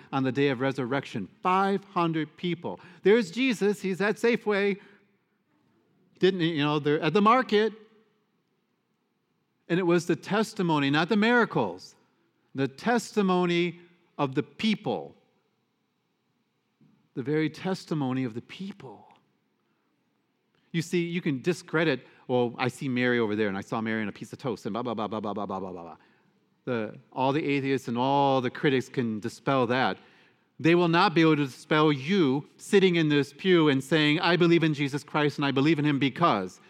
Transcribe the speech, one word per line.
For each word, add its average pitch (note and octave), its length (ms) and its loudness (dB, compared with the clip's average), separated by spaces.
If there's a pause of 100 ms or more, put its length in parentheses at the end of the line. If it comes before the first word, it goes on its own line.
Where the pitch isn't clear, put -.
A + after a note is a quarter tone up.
(100)
on C3+ 120 -2
the C3 100 0
day C#3 160 0
of B2 120 -2
resurrection. C3 680 -4 (140)
Five F#3+ 420 0
hundred D#3+ 540 -2
people. D#3+ 420 -6 (220)
There's G3+ 280 4
Jesus. G#3 520 -2
He's F#3 180 -4
at G#3 160 0
Safeway. G3+ 640 0 (1400)
Didn't F#3 220 2
he? E3 120 0
You D3 120 0
know, D3+ 140 0
they're D3 220 0
at D#3+ 120 0
the G3 80 4
market. A3 540 4 (1900)
And E3+ 100 0
it G3 40 0
was E3+ 240 2
the E3 100 0
testimony, E3+ 720 -2
not D#3 220 2
the A3 60 2
miracles, G3+ 760 0 (600)
the C3+ 120 -2
testimony F3+ 1120 0 (360)
of C#3 180 -2
the D#3 80 0
people A2+ 720 -4 (2000)
the B2 100 -6
very D3+ 200 0
testimony D3 760 -4
of A#2 80 -6
the A#2 80 -10
people. C3+ 680 -16 (1700)
You E3+ 80 -2
see, E3+ 240 -2
you E3+ 160 -4
can C#3 220 -4
discredit, D#3+ 640 -2 (220)
"Well, B2 280 0
I B2+ 120 -2
see C#3 200 -8
Mary B2 300 0
over G#2+ 180 -2
there, G#2+ 120 0
and F#2+ 100 -6
I - 20 -6
saw A2+ 220 -8
Mary A2 180 -4
on G#2 80 -6
a F#2+ 40 -10
piece - 200 -16
of G#2 60 -14
toast," A#2 260 -8
and G#2+ 80 -8
blah, A2+ 100 -6
blah, A#2+ 120 -6
blah, A2 120 -6
blah, G#2+ 140 -6
blah, G2+ 140 -8
blah, G#2 100 -6
blah, F#2+ 160 -8
blah, F#2+ 100 -10
blah, F2+ 120 -14
blah. D#2+ 140 -18 (680)
The, A2+ 300 -6 (180)
all C3+ 220 0
the D#3 100 -2
atheists C3+ 440 -2
and A#2+ 100 -4
all C#3 420 2
the B2 80 -4
critics C3 400 0
can A2 320 -4
dispel B2+ 460 -2
that. A#2 320 0 (600)
They D#3+ 160 4
will F3 140 4
not E3+ 260 4
be E3 60 4
able D#3+ 160 6
to D3 80 0
dispel D3+ 480 0
you D3 540 0 (100)
sitting F#3+ 400 2
in D#3+ 140 2
this C#3+ 240 0
pew F3 340 4
and C3+ 160 2
saying, D3+ 360 2
"I F3 160 4
believe E3+ 260 4
in D#3+ 100 2
Jesus C#3 320 -4
Christ, D3 320 -2
and D3 80 -2
I C#3 60 0
believe C#3+ 280 2
in D3 60 -2
him D3 140 2
because," B2 600 0 (120)